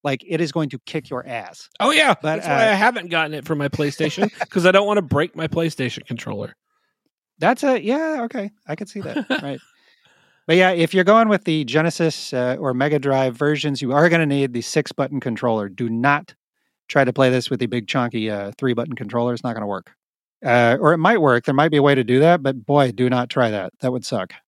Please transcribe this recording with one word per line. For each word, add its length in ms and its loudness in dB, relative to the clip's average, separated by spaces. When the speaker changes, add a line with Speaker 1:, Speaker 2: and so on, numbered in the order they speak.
Speaker 1:
Like, 240 -4
it 140 -2
is 100 -4
going 180 -2
to 180 -12
kick 220 -8
your 160 -8
ass. 440 -12
Speaker 2:
Oh, 120 2
yeah. 280 2
Speaker 1:
But, 180 -4
Speaker 2:
That's 100 -8
why 200 2
Speaker 1:
uh, 40 4
Speaker 2:
I 20 2
haven't 360 0
gotten 260 -2
it 100 -10
for 100 -4
my 140 -4
PlayStation, 720 -2
Speaker 1:
<laughs> 100 -6
Speaker 2:
'cause 160 0
I 60 6
don't 160 4
wanna 160 0
break 320 -2
my 120 -6
PlayStation 600 -4
controller. 480 -10
Speaker 1:
That's 240 0
a, 180 0
yeah, 420 -2
okay. 280 -8
I 80 -8
could 140 -12
see 120 -12
that. 280 -8
Speaker 2:
<laughs> 140 -4
Speaker 1:
Right. 160 -10
But 100 4
yeah, 140 6
if 220 0
you're 100 4
going 240 6
with 180 0
the 200 0
Genesis, 680 -2
uh, 280 -2
or 160 -2
Mega 240 0
Drive 360 0
versions, 460 -2
you 120 -2
are 160 6
gonna 180 2
need 260 0
the 80 -4
six-button 580 -4
controller. 500 -2
Do 200 -6
not 460 -2
try 160 2
to 80 0
play 200 2
this 180 -2
with 100 -4
the 60 -2
big, 220 -6
chunky, 420 -4
uh, 280 -6
three-button 380 -2
controller. 380 -4
It's 100 -8
not 120 -6
gonna 120 -8
work. 280 -8
Uh, 340 4
or 140 4
it 60 0
might 200 4
work. 260 2
There 100 0
might 160 4
be 60 2
a 40 4
way 140 6
to 80 0
do 160 2
that, 240 4
but 220 -4
boy, 260 2
do 180 0
not 200 -2
try 200 0
that. 300 -4
That 120 -2
would 140 -8
suck. 280 -6